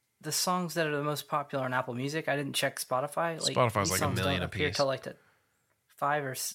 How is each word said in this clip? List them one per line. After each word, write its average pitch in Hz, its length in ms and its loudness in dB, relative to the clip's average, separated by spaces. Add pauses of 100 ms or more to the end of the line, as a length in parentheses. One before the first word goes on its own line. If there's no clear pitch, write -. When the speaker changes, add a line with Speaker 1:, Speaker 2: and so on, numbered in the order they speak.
(220)
Speaker 1:
the 156 100 -6
songs 180 440 0
that 170 100 2
are 147 100 0
the 143 80 0
most 147 240 -2
popular 143 380 -2
on 127 80 0
Apple 127 220 0
Music, 143 340 -2
I 139 60 4
didn't 139 180 -4
check 135 260 0
Spotify. 156 640 -2
Like, 131 120 0
Speaker 2:
Spotify's 113 340 4
Speaker 1:
these - 40 2
Speaker 2:
like 92 80 2
a - 20 2
Speaker 1:
songs 92 160 2
don't 95 60 2
Speaker 2:
million 92 180 2
Speaker 1:
appear 90 240 -2
Speaker 2:
apiece. - 100 -2
Speaker 1:
till, 147 80 4
like, 135 160 -2
the - 140 -10 (840)
five 147 260 2
or 135 80 -4
s-, - 240 -6